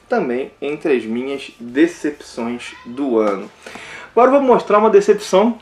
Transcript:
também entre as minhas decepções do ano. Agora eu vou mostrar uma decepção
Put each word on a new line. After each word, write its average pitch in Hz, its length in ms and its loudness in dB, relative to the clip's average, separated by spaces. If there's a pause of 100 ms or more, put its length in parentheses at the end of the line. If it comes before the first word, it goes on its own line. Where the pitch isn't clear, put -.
também 143 420 -4 (100)
entre 147 360 -2
as 110 80 -4
minhas 127 560 -8
decepções 120 1120 -4 (120)
do 123 340 -2
ano. 104 320 -2 (600)
Agora 247 180 4
eu 277 120 4
vou - 20 2
mostrar 208 360 2
uma 214 120 4
decepção 202 720 4